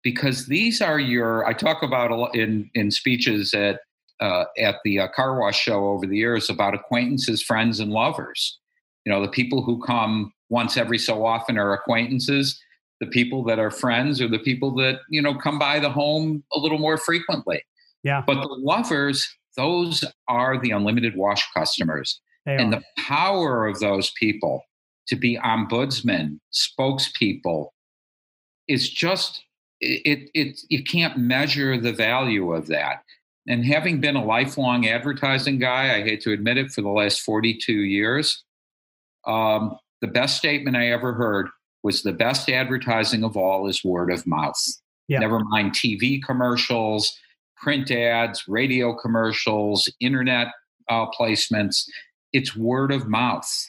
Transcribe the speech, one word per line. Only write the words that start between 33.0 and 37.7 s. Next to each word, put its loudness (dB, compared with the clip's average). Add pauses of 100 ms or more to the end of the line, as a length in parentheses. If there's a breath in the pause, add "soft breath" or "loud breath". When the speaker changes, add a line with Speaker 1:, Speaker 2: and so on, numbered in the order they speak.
Speaker 1:
And 0
having 2
been 2
a 0
lifelong 2
advertising 0
guy, 2
I 0
hate -2
to 0
admit 2
it, -2
for -4
the -2
last 2
forty-two 0